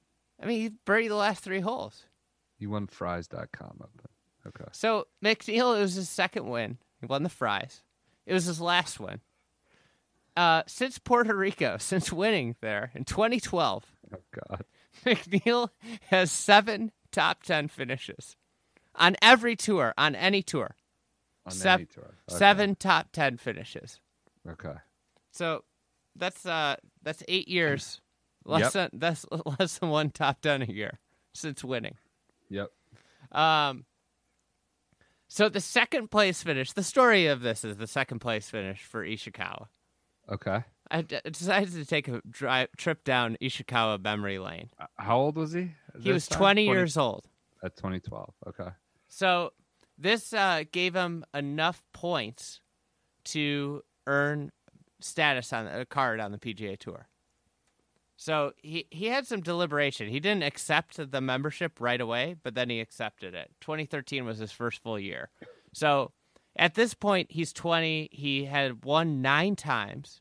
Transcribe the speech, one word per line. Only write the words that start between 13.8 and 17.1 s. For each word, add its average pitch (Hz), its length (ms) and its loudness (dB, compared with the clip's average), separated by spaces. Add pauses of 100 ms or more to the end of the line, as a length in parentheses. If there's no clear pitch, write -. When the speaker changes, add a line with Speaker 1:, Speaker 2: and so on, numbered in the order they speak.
Speaker 2:
Oh, 95 60 -14 (300)
God. - 160 -10 (180)
Speaker 1:
<laughs> - 240 -20
McNeil 233 640 2 (400)
has 185 240 4
seven 214 580 6 (220)